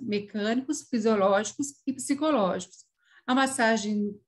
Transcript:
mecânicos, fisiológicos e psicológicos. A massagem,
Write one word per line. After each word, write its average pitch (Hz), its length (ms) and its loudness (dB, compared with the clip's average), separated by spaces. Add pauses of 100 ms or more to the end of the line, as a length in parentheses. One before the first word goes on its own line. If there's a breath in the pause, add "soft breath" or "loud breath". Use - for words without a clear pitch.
mecânicos, 220 880 -4
fisiológicos 214 840 0 (100)
e 262 80 -2
psicológicos. 262 840 -2 (500 soft breath)
A 254 80 0
massagem, 220 760 2 (160)